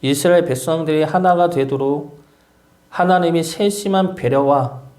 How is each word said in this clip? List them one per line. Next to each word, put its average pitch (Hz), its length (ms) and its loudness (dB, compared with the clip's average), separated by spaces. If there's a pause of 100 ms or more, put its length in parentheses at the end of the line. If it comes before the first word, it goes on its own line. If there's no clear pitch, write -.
이스라엘 160 440 2
백성들이 160 580 -2
하나가 175 480 2
되도록 135 680 -4 (720)
하나님이 175 520 2
세심한 196 720 -2
배려와 139 680 0 (160)